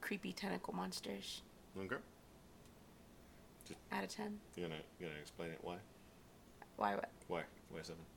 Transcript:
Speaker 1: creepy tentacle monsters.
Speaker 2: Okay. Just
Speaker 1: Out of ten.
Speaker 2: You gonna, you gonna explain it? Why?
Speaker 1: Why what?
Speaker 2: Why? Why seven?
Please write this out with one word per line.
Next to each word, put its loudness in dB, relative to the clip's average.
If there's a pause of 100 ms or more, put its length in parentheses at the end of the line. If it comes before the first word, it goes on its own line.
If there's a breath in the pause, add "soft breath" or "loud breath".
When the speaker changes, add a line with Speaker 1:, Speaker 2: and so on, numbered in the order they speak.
(120)
Speaker 1:
creepy 2
tentacle 4
monsters. 2 (380)
Speaker 2:
Okay. 6 (1700)
Just -6 (140)
Speaker 1:
Out 4
of 2
ten. 0 (180)
Speaker 2:
You 4
gonna, 4 (240)
you 0
gonna 0
explain 0
it? -2
Why? 2 (960)
Speaker 1:
Why 10
what? 4 (200)
Speaker 2:
Why? 6 (280)
Why -2
seven? -4 (160)